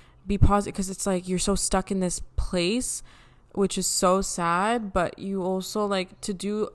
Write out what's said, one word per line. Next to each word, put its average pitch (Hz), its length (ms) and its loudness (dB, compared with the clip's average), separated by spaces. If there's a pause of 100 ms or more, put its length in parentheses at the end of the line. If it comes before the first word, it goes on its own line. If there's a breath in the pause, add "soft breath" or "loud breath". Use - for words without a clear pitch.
(280 soft breath)
be 202 100 2
positive, 202 380 6
'cause 190 140 -4
it's, - 160 -6
like, 185 220 -2
you're 185 120 0
so 196 160 2
stuck - 360 0
in 196 80 0
this 180 220 -2 (140)
place, 190 680 -2 (500 soft breath)
which 196 240 0
is 185 100 -2
so 185 340 2
sad. 196 720 0
But 180 260 0
you 196 240 -4
also, 190 420 -2
like, 190 360 -4
to 214 120 -4
do 208 420 -2